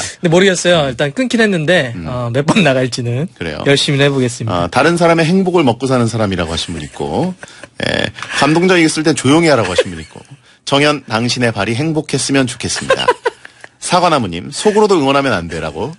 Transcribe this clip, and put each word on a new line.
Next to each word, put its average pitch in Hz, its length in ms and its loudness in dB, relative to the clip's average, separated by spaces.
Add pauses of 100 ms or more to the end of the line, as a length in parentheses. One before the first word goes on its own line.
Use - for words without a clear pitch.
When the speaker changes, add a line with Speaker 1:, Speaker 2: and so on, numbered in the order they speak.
(200)
Speaker 1:
근데 180 80 0
모르겠어요. 175 600 2
일단 139 240 -4
끊긴 233 260 -2
했는데, 170 560 2
Speaker 2:
음. 87 140 -8
Speaker 1:
어, 123 240 -4
몇 143 120 0
번 202 180 2
나갈지는 131 720 -2
Speaker 2:
그래요. 78 280 -8
Speaker 1:
열심히 139 360 2
해보겠습니다. 123 520 0
Speaker 2:
아, 87 140 0
다른 151 300 2
사람의 165 280 4
행복을 180 380 2
먹고 127 240 0
사는 127 180 2
사람이라고 98 460 -2
하신 82 220 -6
분 76 100 -8
있고, 85 500 -4 (540)
예, - 180 -2 (340)
감동적이었을 160 640 2
땐 151 120 2
조용히 160 320 4
하라고 113 240 2
하신 90 200 -2
분 82 100 -10
있고, - 180 -18 (460)
정현, 147 420 0
당신의 117 460 0
발이 107 220 -2
행복했으면 139 720 -2
좋겠습니다. - 580 -4 (340)
<laughs> - 400 -20
사과나무님, 143 720 0
속으로도 196 480 2
응원하면 139 320 2
안 85 160 -2
돼라고. 82 520 -8